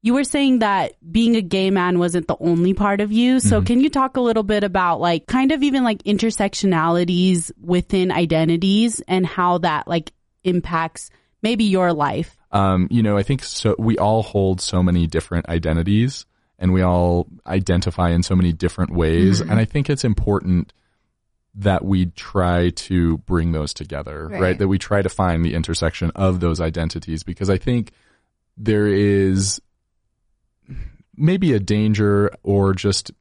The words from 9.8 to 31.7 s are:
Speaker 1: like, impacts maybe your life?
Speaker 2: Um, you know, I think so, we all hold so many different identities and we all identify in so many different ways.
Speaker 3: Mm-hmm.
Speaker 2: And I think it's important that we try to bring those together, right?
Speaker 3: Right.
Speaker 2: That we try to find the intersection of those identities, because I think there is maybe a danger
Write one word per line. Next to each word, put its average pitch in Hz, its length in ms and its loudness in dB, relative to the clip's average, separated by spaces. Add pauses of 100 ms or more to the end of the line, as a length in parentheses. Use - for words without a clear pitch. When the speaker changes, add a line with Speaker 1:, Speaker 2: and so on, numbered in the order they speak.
Speaker 1:
like, 170 260 -4 (300)
impacts 165 680 -4 (320)
maybe 220 240 0
your 185 280 2
life? 143 440 -4 (140)
Speaker 2:
Um, 95 400 2
you 120 120 2
know, 104 140 2
I 101 60 2
think 135 220 -2
so, - 340 -2
we 110 180 0
all 110 280 0
hold 95 360 0
so 90 220 -2
many 87 240 2
different 82 420 -4
identities 85 760 0 (320)
and 92 140 2
we 92 100 2
all 87 460 2 (180)
identify 90 640 0
in 85 140 2
so 92 100 -2
many 90 180 2
different 87 400 -4
ways. 85 480 2
Speaker 3:
Mm-hmm. - 100 -6
Speaker 2:
And 113 100 4
I 113 40 2
think 143 240 -4
it's 143 160 -2
important 98 680 0 (840)
that 98 300 0
we 92 220 2
try 87 640 -2
to 85 480 0
bring 85 340 -2
those 76 200 -4
together, 73 560 -12
right? 92 120 -8
Speaker 3:
Right. 92 180 2
Speaker 2:
That 101 100 2
we 98 100 2
try 101 240 -2
to 92 60 -2
find 85 360 0
the 82 100 0
intersection 82 640 -4
of 92 240 0
those 85 200 -2
identities, 82 600 -6
because 92 280 -8
I 95 80 2
think 120 340 -2 (640)
there 107 320 2
is 98 720 2 (1600)
maybe 175 360 2
a 107 80 2
danger 104 680 2 (120)